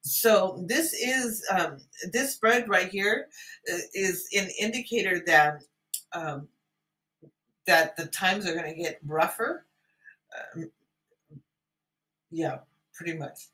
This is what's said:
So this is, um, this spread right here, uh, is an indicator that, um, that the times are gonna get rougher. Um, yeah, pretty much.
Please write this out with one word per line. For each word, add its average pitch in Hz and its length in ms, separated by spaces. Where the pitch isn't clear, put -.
So 190 640
this 302 260
is, 240 560
um, 165 280
this 269 220
spread 233 360
right 185 200
here, 202 400
uh, 175 60
is 185 340
an 190 120
indicator 208 640
that, 151 380
um, 151 360
that 165 300
the 160 120
times 190 380
are 165 80
gonna 160 220
get 165 300
rougher. 220 600
Um, 165 140
yeah, 156 280
pretty 165 240
much. - 360